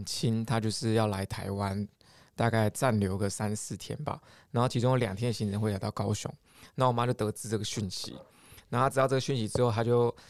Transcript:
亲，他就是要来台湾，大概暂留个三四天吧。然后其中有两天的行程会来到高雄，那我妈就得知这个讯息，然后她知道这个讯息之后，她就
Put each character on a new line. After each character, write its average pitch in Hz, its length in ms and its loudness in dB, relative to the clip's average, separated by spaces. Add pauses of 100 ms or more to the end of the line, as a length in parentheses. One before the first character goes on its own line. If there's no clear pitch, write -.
亲， 113 400 0
他 113 140 0
就 110 100 0
是 110 240 0
要 110 140 4
来 98 180 -2
台 - 260 -8
湾， 202 360 -2 (480)
大 113 140 2
概 110 200 2
暂 120 300 0
留 95 180 2
个 98 120 0
三 107 260 -4
四 - 200 -8
天 - 280 -8
吧。 - 180 -8 (300)
然 117 100 0
后 127 60 4
其 127 120 -2
中 123 120 4
有 131 60 4
两 107 180 0
天 120 140 -2
的 113 40 0
行 104 180 -2
程 104 80 -2
会 110 120 2
来 98 60 0
到 107 140 -4
高 104 220 0
雄， - 200 -6 (420)
那 131 120 2
我 123 40 4
妈 120 140 2
就 123 80 2
得 107 180 -2
知 - 180 -10
这 110 80 0
个 101 60 -6
讯 104 260 -4
息， - 280 -10 (520)
然 120 120 0
后 135 40 4
她 135 40 2
知 127 100 0
道 131 80 6
这 135 80 2
个 131 40 4
讯 135 160 -2
息 110 120 0
之 123 140 0
后， 120 100 4
她 113 120 2
就 120 320 4 (140)